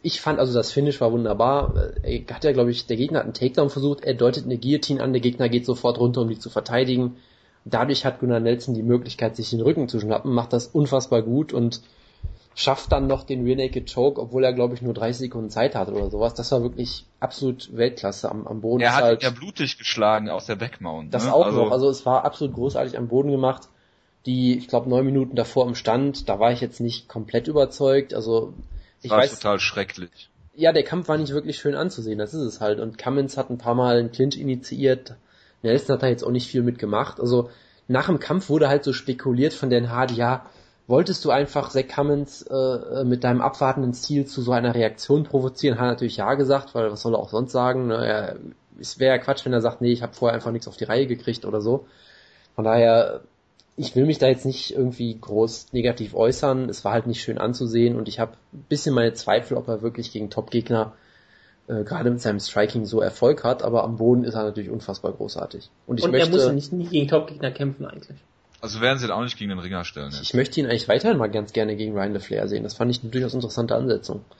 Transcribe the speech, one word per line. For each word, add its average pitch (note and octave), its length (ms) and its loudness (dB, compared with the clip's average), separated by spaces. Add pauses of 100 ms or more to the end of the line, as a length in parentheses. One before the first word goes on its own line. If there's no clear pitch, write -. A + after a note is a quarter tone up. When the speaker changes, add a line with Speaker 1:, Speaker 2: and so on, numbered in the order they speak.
Speaker 1:
ich - 180 -4
fand, D#3 180 -2
also C3 140 2
das A#2 200 0
Finish C#3 280 0
war A#2 120 2
wunderbar. A#2+ 640 2 (280)
Er A#2+ 320 -4
hat - 100 -8
ja, D3 80 4
glaub B2 160 4
ich, B2 180 -2
der A2+ 100 -2
Gegner D3 240 0
hat - 40 -2
einen G#2+ 100 -8
Takedown C#3+ 360 2
versucht, C#3+ 340 -2
er C3+ 100 0
deutet A#2+ 300 2
eine B2 140 -4
Guillotine C3+ 440 0
an, B2+ 100 0
der B2+ 100 2
Gegner B2 260 2
geht A#2+ 160 0
sofort A#2+ 340 0
runter, A#2+ 220 2
um A2+ 80 0
die A2 100 -6
zu - 120 -14
verteidigen. B2 640 0 (480)
Dadurch C3 400 0
hat C3 160 -2
Gunnar A#2+ 200 2
Nelson A#2+ 340 0
die A2 80 -4
Möglichkeit, A#2+ 540 0
sich A2+ 140 -8
den A#2 120 -2
Rücken C#3 260 2
zu A#2 120 -2
schnappen, A2 320 -2
macht A#2+ 200 0
das A#2+ 140 0
unfassbar C3+ 560 2
gut B2+ 320 0
und A#2 260 0 (720)
schafft - 380 0
dann C#3 140 2
noch C3+ 180 0
den B2+ 200 -4
Rear B2+ 120 2
Naked C3 360 -4
Choke, C3+ 280 2
obwohl B2 240 0
er, B2+ 80 4
glaub B2 220 0
ich, A#2+ 80 -10
nur A#2+ 120 -2
dreißig A2+ 240 -4 (100)
Sekunden A2+ 220 -8
Zeit A2+ 240 0
hatte G2 180 -4
oder G2+ 180 -2
sowas. G#2+ 240 0
Das - 180 -4
war B2 100 4
wirklich B2 440 -6 (140)
absolut B2+ 540 -4
Weltklasse A2+ 560 -2
am, G#2+ 160 -8
am A2 140 -8
Boden. A#2 220 2
Speaker 2:
Er A#2+ 80 6
Speaker 1:
Ist B2 60 4
Speaker 2:
hat B2 80 4
Speaker 1:
halt A#2 180 6
Speaker 2:
ihn - 20 -2
ja B2+ 60 2
blutig C#3+ 480 -6
geschlagen G#2+ 500 2
aus F2+ 180 -6
der A2 100 -4
Backmount, D#2+ 560 -8
Speaker 1:
Das A#2 120 0
Speaker 2:
ne? C3 80 0
Speaker 1:
auch D#3+ 140 6
Speaker 2:
Also A2+ 180 4
Speaker 1:
noch. G#2+ 80 2
Also C3 160 4
es C3 160 -2
war B2+ 220 2
absolut C3+ 280 -4
großartig A#2+ 440 -2
am A#2+ 100 -4
Boden C3+ 220 2
gemacht. C3 380 0 (580)
Die, B2+ 300 2
ich B2 120 -8
glaub, A#2+ 180 0
neun B2+ 180 2
Minuten C3+ 320 0
davor B2 300 2
im A#2+ 80 -4
Stand, C3+ 560 0
da G2+ 80 0
war A2+ 140 4
ich A#2+ 100 -2
jetzt A#2+ 180 -6
nicht A#2+ 280 -6
komplett A2+ 380 -4
überzeugt. C#3 680 2
Also A2+ 400 -2 (480)
ich A#2 80 -6
Speaker 2:
war G#2+ 80 6
Speaker 1:
weiß A#2+ 200 4
Speaker 2:
total G#2 220 2
schrecklich. - 720 -6 (240)
Speaker 1:
Ja, D#3+ 180 4
der D#3 100 6
Kampf E3 260 -4
war D#3 100 2
nicht C#3+ 160 -2
wirklich D3 240 -4
schön C#3+ 160 0
anzusehen, A#2 440 -4
das G#2 140 -4
ist D#3+ 80 -6
es A#2 200 -6
halt. G#2+ 200 0
Und A2+ 160 -6
Cummins C3+ 400 -2
hat C3 140 -4
ein B2 80 -6
paar A#2+ 160 0
Mal B2 240 4
einen A#2 140 0
Clinch C3+ 260 0
initiiert. C3 760 -2 (480)
Nelson B2+ 320 2
hat B2 80 -2
da C3+ 40 2
jetzt B2 180 2
auch - 60 -2
nicht B2 180 -2
viel B2+ 140 0
mitgemacht. A#2+ 580 -2
Also A#2+ 300 2 (360)
nach B2+ 200 2
dem F3 120 2
Kampf F#3 300 -2
wurde D3+ 200 4
halt C#3+ 160 2
so C3+ 100 0
spekuliert C3 580 0
von C3+ 160 -4
Dan A#2+ 220 2
Hardy, B2 240 0
„Ja, A#2+ 320 0 (400)
wolltest E3+ 400 2
du C#3+ 40 2
einfach C#3 380 0
Zach C3 260 0
Cummins, C#3+ 480 -2
äh, C3 640 -2
mit B2 200 0
deinem B2 180 2
abwartenden C3+ 500 0
Stil C#3+ 320 -2
zu C3+ 160 -10
so B2 120 0
einer A#2+ 220 2
Reaktion A#2+ 500 2
provozieren?“ C3 540 0
Hat B2 100 2
natürlich A#2+ 280 -2
ja G#2+ 180 0
gesagt, C#3 400 0
weil A2+ 160 0
was G#2+ 120 -10
soll A#2 120 0
er G#2+ 40 4
auch - 120 -4
sonst B2 220 -2
sagen, B2+ 360 2
ne? A2+ 180 0
Er, G#2 300 -2 (440)
es - 180 -14
wäre C3 180 4
ja A#2+ 60 0
Quatsch, - 220 -2
wenn B2+ 80 0
er A#2+ 80 4
sagt, A#2 220 -2
„Nee, A#2+ 100 4
ich A#2+ 100 0
hab A#2+ 120 -8
vorher A#2 200 2
einfach A#2 160 -4
nichts A#2 180 -6
auf G#2+ 100 -18
die A2 60 -6
Reihe A#2+ 220 2
gekriegt“ A#2+ 380 -6
oder G#2 160 -2
so. A#2+ 260 0 (680)
Von G#2+ 100 -2
daher, A2+ 560 6 (560)
ich C#3 200 -4
will C3+ 100 6
mich D#3 120 2
da C3+ 100 4
jetzt B2+ 180 2
nicht - 260 -6
irgendwie B2 480 -2
groß A2 520 -2
negativ A#2 420 -2
äußern. C3 540 2
Es - 160 -8
war G2+ 80 0
halt A#2 160 0
nicht A2+ 140 -4
schön A2+ 160 -6
anzusehen A#2+ 580 2
und A2 100 -6
ich G#2+ 140 -6
hab A2+ 140 -4 (180)
ein - 160 -18
bisschen D3 260 0
meine A#2 200 4
Zweifel, A#2 420 0
ob A#2+ 100 -6
er A2 160 -4
wirklich A#2 300 -6
gegen G#2+ 180 -8
Top-Gegner, A2 640 -2 (720)
äh, A2 160 -4
gerade G2+ 280 -2
mit A#2+ 100 0
seinem G#2 180 0
Striking G#2+ 480 0
so A2 140 0
Erfolg A#2+ 420 2
hat, A#2+ 220 0
aber A2+ 180 2
am A#2 140 -2
Boden B2 260 4
ist A2+ 120 -4
er A2 100 -2
natürlich G#2+ 260 -6
unfassbar G#2 400 -6
großartig. - 600 -10 (180)
Und B2 100 -2
ich A2 60 -2
Speaker 3:
Und B2 100 2
er C3 60 6
Speaker 1:
möchte E3 100 4
Speaker 3:
muss C#3+ 160 6
ja B2+ 60 4
nicht, C#3+ 200 -2
nie F3 140 -4
gegen D3 220 0
Top-Gegner D3+ 420 -2
kämpfen C#3 340 -6
eigentlich. - 320 -16 (440)
Speaker 2:
Also A2 200 -8
werden C3 180 4
sie B2 80 -4
ihn G#2+ 40 -2
auch G2+ 120 -2
nicht B2 140 -8
gegen G#2 140 -8
den F#2 80 -6
Ringer F2+ 260 -6
stellen, C#2+ 260 -12
Speaker 1:
Ich, C#2+ 80 -10
Speaker 2:
jetzt. - 100 -14
Speaker 1:
ich - 60 -4
möchte C#3 260 2
ihn C#3 60 0
eigentlich A#2 220 0
weiterhin F3+ 300 4
mal A2 120 2
ganz G#2+ 220 -4
gerne G#2+ 220 0
gegen G#2+ 240 -4
Ryan G2 140 -2
LeFlair G#2 340 -4
sehen. G#2 160 -4
Das G#2+ 120 -8
fand A#2+ 180 0
ich A#2+ 100 -4
eine A2+ 80 -10
durchaus B2+ 240 -4
interessante A#2 400 -2
Ansetzung. A2+ 500 -2 (160)